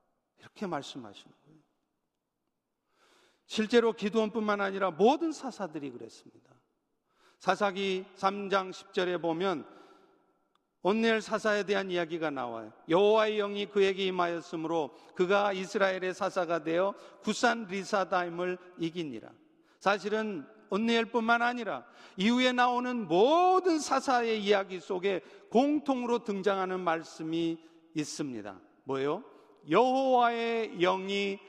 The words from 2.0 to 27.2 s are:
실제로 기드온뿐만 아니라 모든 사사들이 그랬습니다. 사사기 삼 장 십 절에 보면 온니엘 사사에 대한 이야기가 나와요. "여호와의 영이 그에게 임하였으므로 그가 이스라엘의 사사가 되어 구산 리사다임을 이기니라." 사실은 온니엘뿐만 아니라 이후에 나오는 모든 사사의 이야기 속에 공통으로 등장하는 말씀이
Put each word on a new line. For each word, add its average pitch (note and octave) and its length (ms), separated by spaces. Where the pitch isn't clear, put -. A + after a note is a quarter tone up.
실제로 A3+ 460
기드온뿐만 G#3 680
아니라 G3 300
모든 C4+ 420
사사들이 D#3+ 580
그랬습니다. - 600
사사기 F#3+ 640
삼 G3 340
장 F#3 240
십 - 200
절에 F3+ 260
보면 E3 480
온니엘 A3 380
사사에 G#3 440
대한 G3 260
이야기가 E3 400
나와요. A#2 420
"여호와의 G#3+ 480
영이 G3+ 300
그에게 G3 400
임하였으므로 E3+ 880
그가 G3+ 380
이스라엘의 F#3+ 640
사사가 E3+ 500
되어 E3+ 300
구산 A3+ 440
리사다임을 F3+ 920
이기니라." D#3+ 520
사실은 G#3 640
온니엘뿐만 A3+ 720
아니라 A#3 420
이후에 B3 360
나오는 B3 540
모든 E4 720
사사의 A#3+ 640
이야기 G3 380
속에 F#3 400
공통으로 B3 760
등장하는 F#3+ 560
말씀이 E3 800